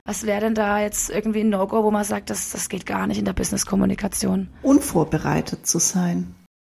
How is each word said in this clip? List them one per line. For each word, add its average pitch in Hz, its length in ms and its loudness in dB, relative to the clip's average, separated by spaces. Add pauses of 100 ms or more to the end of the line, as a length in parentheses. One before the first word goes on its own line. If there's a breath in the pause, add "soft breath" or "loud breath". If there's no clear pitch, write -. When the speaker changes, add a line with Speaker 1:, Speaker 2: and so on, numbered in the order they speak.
Speaker 1:
Was 208 200 -6
wäre 208 160 0
denn 220 140 0
da 208 240 2
jetzt 208 320 -4
irgendwie 214 300 0
ein 220 80 4
No-Go, 202 340 2
wo 214 80 4
man 208 120 2
sagt, 202 280 -4
das, - 180 -6
das - 180 -6
geht 185 200 -8
gar 190 180 -2
nicht 196 140 -2
in 208 60 -2
der 190 80 -2
Business-Kommunikation? 196 1160 0 (140)
Speaker 2:
Unvorbereitet - 1040 2
zu - 100 2
sein, 175 560 0 (300)